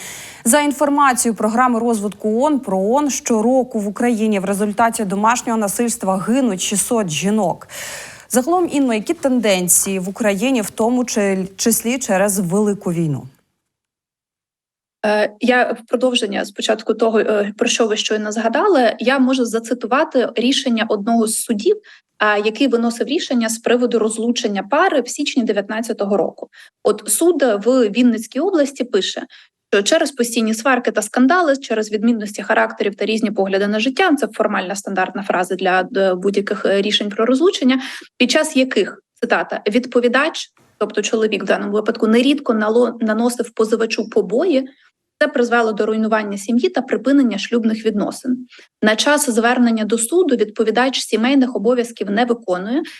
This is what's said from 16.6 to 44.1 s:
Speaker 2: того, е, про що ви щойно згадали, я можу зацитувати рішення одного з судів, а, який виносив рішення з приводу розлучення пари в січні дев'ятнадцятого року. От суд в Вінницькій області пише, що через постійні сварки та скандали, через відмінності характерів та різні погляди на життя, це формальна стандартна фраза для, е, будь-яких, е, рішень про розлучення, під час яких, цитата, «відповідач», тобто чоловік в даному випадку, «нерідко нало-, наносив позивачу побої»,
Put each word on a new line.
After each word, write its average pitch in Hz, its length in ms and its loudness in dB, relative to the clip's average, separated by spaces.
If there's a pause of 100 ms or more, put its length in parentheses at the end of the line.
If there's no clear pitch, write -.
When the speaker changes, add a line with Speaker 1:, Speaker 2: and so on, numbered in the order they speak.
Speaker 2:
того, 220 260 2
е, 208 380 0
про 240 100 0
що 233 200 0
ви 214 100 0
щойно 214 340 -4
згадали, 247 680 2
я 262 200 0
можу 254 260 2
зацитувати 240 880 -2
рішення 247 540 0
одного 220 380 0
з - 140 -4
судів, 240 360 0 (400)
а, 208 200 2
який 220 300 0
виносив 233 400 0
рішення 247 420 -2
з 226 80 -6
приводу 233 420 2
розлучення 220 640 -2
пари 311 380 2
в 240 80 -6
січні 285 340 -6
дев'ятнадцятого 208 760 -2
року. - 300 -4 (360)
От 208 240 0
суд 330 360 2 (220)
в 247 240 4
Вінницькій 233 500 0
області 294 440 0
пише, - 380 -2 (520)
що 202 100 4
через 311 280 2
постійні 226 420 -2
сварки 247 380 0
та 214 100 -2
скандали, 277 560 2
через 220 340 -4
відмінності 214 520 -2
характерів 226 520 0
та 208 100 -4
різні 214 260 -2
погляди 196 360 0
на 214 120 0
життя, 277 360 2
це 233 120 -2
формальна 202 480 -2
стандартна 196 480 -4
фраза 185 320 -2
для, 180 420 0
е, 190 160 2
будь-яких, 196 520 -2
е, 196 160 2
рішень 208 280 0
про 214 160 -2
розлучення, 262 560 2 (360)
під 240 140 2
час 311 240 2
яких, 262 440 0 (220)
цитата, 190 480 -2
«відповідач», 247 800 0 (260)
тобто 208 240 -4
чоловік 208 420 -2
в - 20 -8
даному 202 260 -2
випадку, 214 360 -2
«нерідко 254 460 2
нало-, 220 480 2
наносив 233 480 -2
позивачу 226 600 -2
побої», 262 580 0 (520)